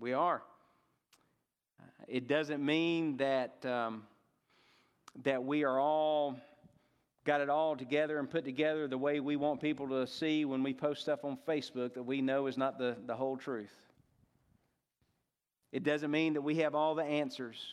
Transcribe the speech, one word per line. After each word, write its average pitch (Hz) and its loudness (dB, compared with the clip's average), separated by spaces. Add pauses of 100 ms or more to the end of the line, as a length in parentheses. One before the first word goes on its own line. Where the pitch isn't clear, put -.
we 123 -2
are. 151 2 (1700)
It 123 -2
doesn't 147 2
mean 160 2
that, 131 0
um, 113 -2 (1200)
that 131 0
we 147 0
are 131 2
all, 151 2 (840)
got 147 2
it 143 0
all 156 2
together 147 0
and 135 -2
put 165 -2
together 151 0
the 131 -2
way 143 2
we 143 0
want 143 0
people 147 -2
to 131 0
see 156 0
when 131 0
we 135 2
post 147 -2
stuff 147 0
on 139 -4 (100)
Facebook 127 -2
that 123 -8
we 135 -2
know 135 2
is 127 -2
not 135 0
the, 123 -2 (100)
the 120 -4
whole 131 -2
truth. 120 -8 (2000)
It 131 -4
doesn't 147 0
mean 156 2
that 151 0
we 151 0
have 151 2
all 156 2
the 156 0
answers. 135 -2 (100)